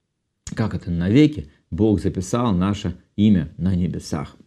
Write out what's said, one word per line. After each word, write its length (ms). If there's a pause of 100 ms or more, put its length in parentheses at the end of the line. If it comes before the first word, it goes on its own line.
(540)
Как 200
это 160
навеки 580 (220)
Бог 300
записал 520
наше 440 (200)
имя 400
на 180
небесах? 600 (100)